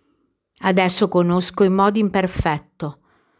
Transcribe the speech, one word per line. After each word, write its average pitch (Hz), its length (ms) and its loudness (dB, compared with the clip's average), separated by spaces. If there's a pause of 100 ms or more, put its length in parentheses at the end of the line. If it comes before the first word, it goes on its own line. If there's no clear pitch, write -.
(580)
Adesso 185 480 0
conosco 180 560 0
in 190 120 2
modo 202 260 2
imperfetto, 180 1000 -4 (400)